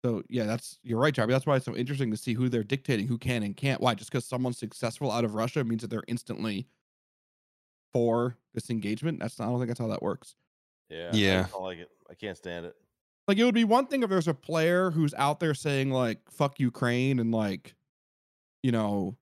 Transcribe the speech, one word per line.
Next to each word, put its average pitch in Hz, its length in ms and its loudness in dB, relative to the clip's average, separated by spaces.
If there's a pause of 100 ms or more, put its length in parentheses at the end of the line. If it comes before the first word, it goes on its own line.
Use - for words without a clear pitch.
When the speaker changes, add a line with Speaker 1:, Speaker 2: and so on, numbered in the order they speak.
Speaker 1:
So, 113 240 0
yeah, 113 160 0
that's, 110 380 -4
you're 117 160 0
right, 143 160 4
Charlie. 113 180 2
That's 131 140 2
why 143 100 4
it's 123 80 0
so 120 100 -6
interesting 127 360 -2
to 107 80 -2
see 120 160 -2
who 127 160 0
they're 117 120 0
dictating, 123 460 0
who 117 80 0
can 120 260 -2
and 101 140 -4
can't. 135 240 0
Why? 120 140 4
Just 104 180 -10
'cause 123 140 -4
someone's 123 320 -4
successful 120 520 -6
out 117 140 2
of 107 100 -2
Russia 120 300 0
means 113 160 -2
that 113 80 -10
they're 110 200 -6
instantly 107 600 -4 (1300)
for 120 420 2 (160)
this - 160 -8
engagement? 110 520 -4
That's - 180 -8
not, 110 80 -4
I 117 40 -2
don't 123 100 0
think 120 80 -2
that's 120 120 -6
how 113 80 -2
that - 140 -4
works. - 340 -6 (540)
Speaker 2:
Yeah. 85 240 -6
Speaker 3:
Yeah. 95 320 4
Speaker 2:
I - 40 -10
don't 95 120 -8
like 92 160 -8
it. 87 100 -16 (220)
I 87 40 -18
can't 98 220 -8
stand 87 300 -10
it. - 100 -14 (500)
Speaker 1:
Like, 202 120 2
it 233 60 6
would 247 100 4
be 233 100 4
one 240 220 4
thing 269 160 0
if 202 80 -2
there's 175 180 2
a 156 60 0
player 170 560 2
who's 151 240 2
out 143 260 0
there 160 140 0
saying, 135 360 0
like, 123 400 0
"Fuck 139 300 -2
Ukraine," 127 580 2
and, 113 140 2
like, 107 420 -2 (880)
you 127 80 2
know 104 520 0